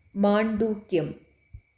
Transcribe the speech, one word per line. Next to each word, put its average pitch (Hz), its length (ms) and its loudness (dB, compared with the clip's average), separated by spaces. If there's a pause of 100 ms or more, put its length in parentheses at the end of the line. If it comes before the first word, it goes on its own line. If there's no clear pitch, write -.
(160)
മാണ്ഡൂക്യം. 208 1000 0 (640)